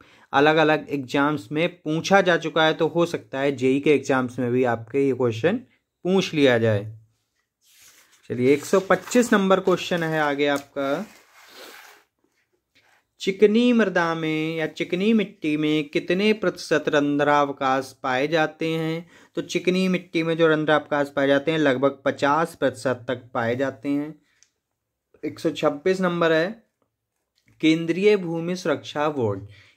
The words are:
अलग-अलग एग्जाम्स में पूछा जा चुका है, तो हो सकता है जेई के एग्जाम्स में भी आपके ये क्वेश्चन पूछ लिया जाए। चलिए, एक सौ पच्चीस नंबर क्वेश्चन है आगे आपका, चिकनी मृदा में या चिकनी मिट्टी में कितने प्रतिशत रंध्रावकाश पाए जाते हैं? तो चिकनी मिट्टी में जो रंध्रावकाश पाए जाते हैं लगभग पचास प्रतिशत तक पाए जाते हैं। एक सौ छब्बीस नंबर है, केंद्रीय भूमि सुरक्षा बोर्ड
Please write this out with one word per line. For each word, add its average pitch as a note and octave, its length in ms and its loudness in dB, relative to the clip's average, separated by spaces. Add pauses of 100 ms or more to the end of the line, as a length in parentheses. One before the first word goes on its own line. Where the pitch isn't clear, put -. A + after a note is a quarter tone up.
(340)
अलग-अलग D3+ 560 4
एग्जाम्स C#3+ 640 -2
में D#3+ 180 -2
पूछा E3 520 0
जा F3 160 2
चुका D#3+ 260 0
है, D#3 100 4
तो D#3 140 0
हो E3 180 0
सकता - 340 -8
है C#3+ 160 0
जेई C3 240 0
के D3 160 4
एग्जाम्स C3 440 -2
में A#2+ 120 -2
भी B2+ 120 2
आपके A#2+ 440 -2
ये C3 60 0
क्वेश्चन B2 440 0 (460)
पूछ F#3 300 0
लिया C3+ 240 4
जाए। A2 400 0 (1300)
चलिए, B2 240 2
एक C#3+ 120 0
सौ G3 140 2
पच्चीस A3 540 2
नंबर F#3+ 260 4
क्वेश्चन F3 440 -2
है D#3+ 180 -2
आगे C#3+ 260 0
आपका, C#3+ 580 -4 (2250)
चिकनी G#3+ 540 4
मृदा F3+ 420 2
में D#3+ 420 -4
या D#3 100 -2
चिकनी F3+ 460 -2
मिट्टी F#3+ 440 -2
में D3+ 320 0
कितने F#3 440 0
प्रतिशत E3 540 -2
रंध्रावकाश C#3+ 1160 0
पाए C3 240 0
जाते D#3+ 400 -2
हैं? D#3+ 420 -6 (260)
तो E3+ 60 -4
चिकनी F#3 460 -2
मिट्टी F3 360 -2
में E3 140 -2
जो E3 100 4
रंध्रावकाश D3+ 680 0
पाए C#3 120 0
जाते C#3 240 2
हैं D#3+ 80 -2
लगभग C#3 460 0
पचास C#3+ 500 0
प्रतिशत B2 520 -4
तक B2 260 -8
पाए A#2 220 -2
जाते C3+ 340 -6
हैं। D3 320 -6 (1040)
एक - 140 -10
सौ E3 100 -2
छब्बीस D#3 520 -2
नंबर E3+ 300 0
है, E3+ 320 -2 (960)
केंद्रीय E3 560 2
भूमि E3+ 380 -6
सुरक्षा D3+ 540 -4
बोर्ड G#2+ 340 -2 (340)